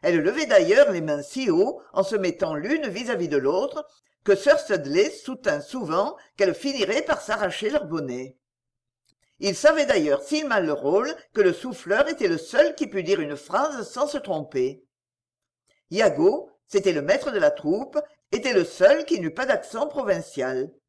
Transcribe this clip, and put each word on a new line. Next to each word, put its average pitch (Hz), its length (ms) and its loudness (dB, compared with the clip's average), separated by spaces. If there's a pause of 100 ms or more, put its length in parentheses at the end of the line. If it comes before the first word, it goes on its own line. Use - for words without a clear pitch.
Elles 170 180 2
levaient 247 260 0
d'ailleurs 220 440 6
les 175 100 -2
mains 147 220 -4
si 262 260 -4
haut, 185 320 2 (120)
en 196 100 0
se 196 140 -2
mettant 185 380 -2
l'une 254 340 -4
vis-à-vis 202 400 -4
de 143 80 0
l'autre, 185 500 0 (380)
que 202 100 6
sir 285 240 4
Studley 180 520 0
soutint 180 500 -6
souvent 202 560 -4 (200)
qu'elles 185 180 2
finiraient 254 480 -2
par - 180 -2
s'arracher 208 500 -4
leur 294 140 -2
bonnet. 135 520 -8 (1040)
Il 190 140 -2
savait 302 320 4
d'ailleurs 151 360 2
si 302 200 -2
mal 220 240 0
le 156 60 -2
rôle 190 420 0 (180)
que 214 80 -2
le 185 120 6
souffleur 226 560 -2
était 285 180 -2
le 170 120 0
seul 294 360 2
qui 254 140 -6
pût 190 160 -6
dire 185 160 2
une 147 160 -6
phrase 247 520 -4
sans 247 200 -4
se 285 100 -6
tromper. 143 680 -4 (1040)
Iago, 185 600 2 (160)
c'était 190 260 2
le 151 100 -2
maître 202 280 0
de 220 80 -4
la 147 140 4
troupe, 220 480 -4 (320)
était 233 200 -2
le 185 120 4
seul 262 400 4
qui 254 160 -2
n'eut 156 140 -4
pas 262 120 -4
d'accent 226 400 -2
provincial. 151 840 -4 (160)